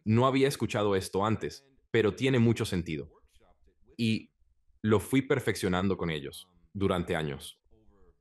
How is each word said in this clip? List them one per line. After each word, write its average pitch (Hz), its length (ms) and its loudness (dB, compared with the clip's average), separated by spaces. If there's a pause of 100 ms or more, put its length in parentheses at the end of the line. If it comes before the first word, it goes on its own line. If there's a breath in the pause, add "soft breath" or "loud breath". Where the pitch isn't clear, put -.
no 113 220 4
había 135 220 2
escuchado 104 480 0
esto 95 300 -2
antes, 104 400 -4 (240)
pero 104 240 4
tiene 131 240 0
mucho 117 260 4
sentido". 82 460 -4 (880)
Y 113 320 -2 (500)
lo 107 200 4
fui 131 200 0
perfeccionando 98 800 0
con 87 100 -4
ellos 69 400 -8 (240)
durante 92 420 -2
años, 73 460 -6 (600)